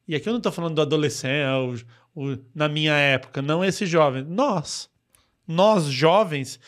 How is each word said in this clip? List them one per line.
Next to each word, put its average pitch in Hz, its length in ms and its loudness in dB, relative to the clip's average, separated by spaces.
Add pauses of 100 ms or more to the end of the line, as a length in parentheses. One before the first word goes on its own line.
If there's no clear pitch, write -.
e 165 80 -6
aqui 147 120 -4
eu 220 60 -2
não 240 80 -4
tô 202 100 -2
falando 165 240 -4
do 156 60 2
adolescente, 135 1040 -2 (280)
o, 139 200 -6
o, 117 40 -8 (160)
na 151 140 0
minha 151 260 0
época, 139 480 0
não 156 220 0
esse 196 220 -2
jovem, 147 380 2
nós, 190 680 -4 (580)
nós 180 380 4
jovens 151 840 2